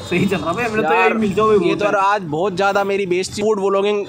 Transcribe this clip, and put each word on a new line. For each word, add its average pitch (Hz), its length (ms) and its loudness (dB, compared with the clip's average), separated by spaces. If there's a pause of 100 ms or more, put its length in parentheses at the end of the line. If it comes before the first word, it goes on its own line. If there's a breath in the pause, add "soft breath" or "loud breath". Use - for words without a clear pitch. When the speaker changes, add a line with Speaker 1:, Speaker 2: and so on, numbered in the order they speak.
Speaker 1:
सही 185 260 -2
चल 190 100 0
रहा 160 120 -4
है 170 80 -2
भाई, 240 80 -2
हमने 220 180 -2
तो 208 120 2
Speaker 2:
यार, 226 160 4
Speaker 1:
यही 226 100 -2
मिल 202 140 0
जाओ, 214 180 4
Speaker 2:
ये 196 220 2
तो 196 100 -2
यार, 202 120 0
आज 196 280 2
बहुत 170 320 -2
ज्यादा 196 280 2
मेरी 196 220 -2
बेइज्जती, 185 360 -4
फूड 214 180 0
व्लॉगिंग 202 480 0